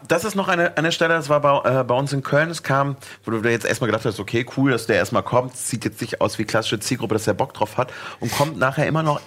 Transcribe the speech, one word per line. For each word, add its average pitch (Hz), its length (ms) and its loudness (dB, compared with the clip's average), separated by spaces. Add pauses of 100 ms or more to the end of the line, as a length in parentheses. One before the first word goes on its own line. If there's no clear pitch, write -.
das 170 180 2
ist 202 100 -4
noch 190 120 0
eine, 175 300 2
eine 160 140 2
Stelle, 165 240 2
das 147 140 -2
war 147 100 4
bei, 139 420 4
äh, - 20 -2
bei 120 120 0
uns 139 180 0
in 139 100 -2
Köln, 151 280 2
es 160 120 -10
kam, 139 340 0 (260)
wo 113 80 -4
du 110 100 0
dir 117 100 2
jetzt 117 140 0
erstmal 113 240 0
gedacht 104 160 0
hast, 107 140 -2
„Okay, 113 260 -2 (120)
cool, 135 140 4
dass 113 160 0
der 107 100 4
erstmal 95 260 2
kommt, 127 320 0
sieht - 300 -6
jetzt - 160 -6
nicht - 200 -4
aus 101 160 0
wie 107 80 -2
klassische 110 340 0
Zielgruppe, 113 360 -2
dass 107 100 -2
der 104 80 2
Bock 131 200 -4
drauf - 240 -4
hat“, 127 140 -2 (280)
und 117 120 -6
kommt 147 280 -2
nachher 135 280 2
immer 160 160 0
noch, 147 240 0